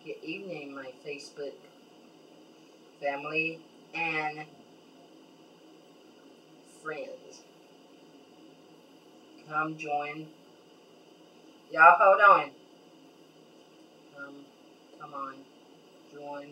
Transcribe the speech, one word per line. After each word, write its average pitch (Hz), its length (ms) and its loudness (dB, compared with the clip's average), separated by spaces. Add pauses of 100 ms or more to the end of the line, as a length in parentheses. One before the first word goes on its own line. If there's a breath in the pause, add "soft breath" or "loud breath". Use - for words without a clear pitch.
Good 151 180 -12
evening, 156 540 -12
my 131 160 -14 (160)
Facebook 139 460 -12 (1500)
family 156 600 -4 (320)
and 156 520 -6 (2500)
friends. - 600 -12 (2000)
Come 156 300 -4
join. 151 500 -6 (1400)
Y'all, 165 260 10
hold 196 220 8
on. 196 320 8 (1700)
Come, 143 180 -14 (640)
come 151 140 -16
on. - 220 -8 (800)
Join. 143 380 -12